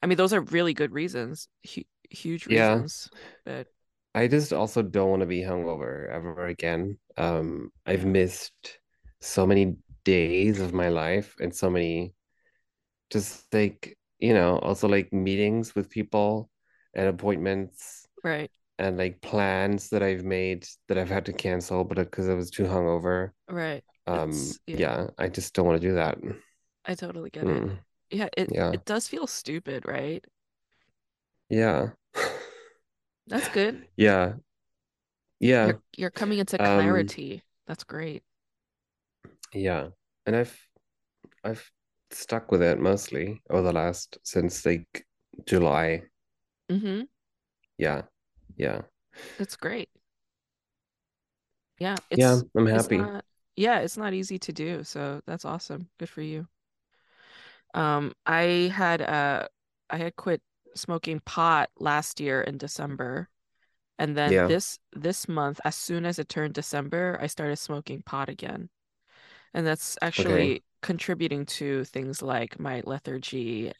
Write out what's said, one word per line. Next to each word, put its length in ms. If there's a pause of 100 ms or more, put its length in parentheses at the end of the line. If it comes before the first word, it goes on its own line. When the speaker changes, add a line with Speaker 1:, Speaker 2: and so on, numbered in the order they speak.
Speaker 1:
I 40
mean, 120
those 140
are 100
really 320
good 180
reasons, 560 (260)
hu-, 100 (260)
huge 380
Speaker 2:
Yeah. 380
Speaker 1:
reasons, 240 (340)
but 280 (440)
Speaker 2:
I 120
just 240
also 300
don't 280
wanna 160
be 160
hungover 640
ever 380
again. 520 (180)
Um, 560 (120)
I've 200
Speaker 1:
Yeah. 0
Speaker 2:
missed 760 (420)
so 260
many 300 (280)
days 560
of 120
my 160
life 520
and 140
so 160
many 440 (960)
just, 420
like, 460 (220)
you 140
know, 240
also, 300
like, 240
meetings 600
with 160
people 600 (440)
and 140
appointments 1000 (160)
Speaker 1:
Right. 280 (280)
Speaker 2:
and, 200
like, 240
plans 680
that 120
I've 220
made 420 (220)
that 100
I've 120
had 160
to 80
cancel, 500
but, 140
uh, 80
'cause 220
I 60
was 160
too 140
hungover. 680 (160)
Speaker 1:
Right. 360 (220)
Speaker 2:
Um, 460
Speaker 1:
It's, 140
yeah. 140
Speaker 2:
yeah, 380
I 120
just 240
don't 120
wanna 140
do 140
that. 240 (680)
Speaker 1:
I 100
totally 360
get 180
it. 160
Speaker 2:
Mm. 200 (260)
Speaker 1:
Yeah, 260
it, 140
Speaker 2:
Yeah. 220
Speaker 1:
it 120
does 240
feel 180
stupid, 600
right? 380 (1300)
Speaker 2:
Yeah. 440 (1300)
Speaker 1:
That's 220
good. 480
Speaker 2:
Yeah. 380 (1040)
Yeah. 320
Speaker 1:
You're, 100 (140)
you're 140
coming 280
into 200
Speaker 2:
Um, 0
Speaker 1:
clarity. 840 (240)
That's 180
great. 380 (1300)
Speaker 2:
Yeah. 380 (360)
And 100
I've, 320 (760)
I've 260 (400)
stuck 420
with 100
it 180
mostly 720
over 120
the 100
last, 520
since, 420
like, 400 (400)
July. 580 (680)
Speaker 1:
Mm-hmm. 340 (760)
Speaker 2:
Yeah. 240 (540)
Yeah. 260 (560)
Speaker 1:
That's 180
great. 340 (1900)
Yeah, 220 (140)
Speaker 2:
Yeah, 220
Speaker 1:
it's, 80 (120)
Speaker 2:
I'm 160
Speaker 1:
it's 180
Speaker 2:
happy. 0
Speaker 1:
not, 340 (320)
yeah, 240
it's 160
not 180
easy 260
to 120
do, 320
so 420
that's 180
awesome. 440 (100)
Good 100
for 140
you. 240 (1300)
Um, 380 (140)
I 480
had, 280
uh, 460 (420)
I 60
had 200
quit 260 (340)
smoking 440
pot 580
last 420
year 220
in 160
December, 680 (720)
and 180
then 160
Speaker 2:
Yeah. 160
Speaker 1:
this, 300 (140)
this 360
month, 360
as 120
soon 300
as 120
it 100
turned 260
December, 640
I 80
started 300
smoking 440
pot 280
again. 400 (840)
And 120
that's 320 (200)
Speaker 2:
Okay. 360
Speaker 1:
actually 100 (180)
contributing 640
to 380
things 380
like 380
my 260
lethargy 920